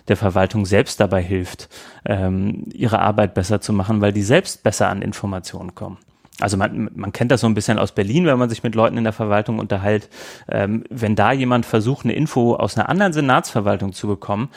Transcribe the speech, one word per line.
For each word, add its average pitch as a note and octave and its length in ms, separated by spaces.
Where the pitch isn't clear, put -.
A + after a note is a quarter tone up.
der G2+ 100
Verwaltung F#2+ 480
selbst G2+ 340
dabei F#2+ 220
hilft, F#2 480
ähm, F#2+ 680
ihre A2 280
Arbeit G#2 340
besser G2+ 300
zu - 100
machen, G#2 300
weil G#2 100
die G#2 100
selbst C3 400
besser G2+ 280
an G2 100
Informationen F#2 720
kommen. G2 220
Also G2 160
man, G#2 380
man G2 160
kennt B2 220
das A#2+ 80
so B2 80
ein A2 60
bisschen G#2+ 260
aus G2+ 100
Berlin, C3 340
wenn C#3 140
man B2 100
sich A2+ 140
mit A2+ 140
Leuten A2+ 200
in A#2 60
der A2 100
Verwaltung G#2+ 460
unterhält. G#2 500
Ähm, G#2+ 400
wenn G#2+ 280
da G#2 160
jemand B2 340
versucht, A#2 380
eine A#2 100
Info A#2+ 400
aus - 220
einer A2 120
anderen F#3 240
Senatsverwaltung A2+ 800
zu - 140
bekommen, G#2 500